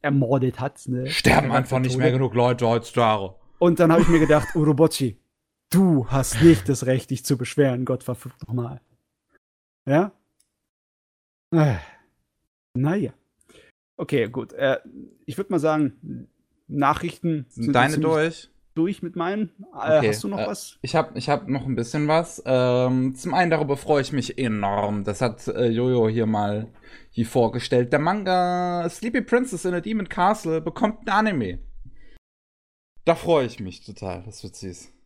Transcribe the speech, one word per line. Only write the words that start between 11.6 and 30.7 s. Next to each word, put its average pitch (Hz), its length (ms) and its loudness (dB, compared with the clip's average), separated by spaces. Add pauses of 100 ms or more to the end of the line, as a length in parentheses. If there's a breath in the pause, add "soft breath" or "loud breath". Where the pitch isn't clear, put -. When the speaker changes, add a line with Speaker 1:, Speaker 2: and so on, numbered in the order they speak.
Speaker 1:
naja. 151 380 -2 (840 soft breath)
Okay, 127 300 -2
gut. 120 240 -8
Äh, 135 260 0 (460)
ich 151 140 -10
würd 202 120 -8
mal 180 80 0
sagen, 143 680 -2 (400)
Nachrichten 151 800 -2
Speaker 2:
Sind - 160 -8
Speaker 1:
sind 139 80 0
Speaker 2:
deine 131 220 2
Speaker 1:
ziemlich 156 160 0
Speaker 2:
durch? 160 400 -2 (260)
Speaker 1:
Durch 180 260 -2
mit 175 140 -10
meinen. 185 340 -4 (240)
Äh, 156 240 2
Speaker 2:
Okay, 123 120 4
Speaker 1:
hast 104 120 -4
du 101 60 -6
noch 101 100 -6
Speaker 2:
äh, 107 80 -4
Speaker 1:
was? - 360 -12
Speaker 2:
ich 127 120 -8
hab, 160 220 0
ich 120 120 -6
hab 143 200 -2
noch 131 180 -4
ein 131 80 -4
bisschen 147 340 -2
was. 165 380 0
Ähm, 127 680 2
zum 175 180 -6
einen, 175 160 2
darüber 147 260 0
freue 147 260 2
ich 131 100 -6
mich - 260 -4
enorm. 104 680 -2
Das 104 160 -4
hat, 120 280 -4
äh, 123 200 0
Jojo 120 400 2
hier 110 180 0
mal 104 420 -2 (420 soft breath)
hier 117 160 -2
vorgestellt. 123 680 0
Der 147 60 2
Manga 180 920 -2
Sleepy 233 340 -4
Princess 240 420 -2
in 180 100 -2
a 175 60 -2
Demon 208 280 -6
Castle 175 520 0
bekommt 170 480 -4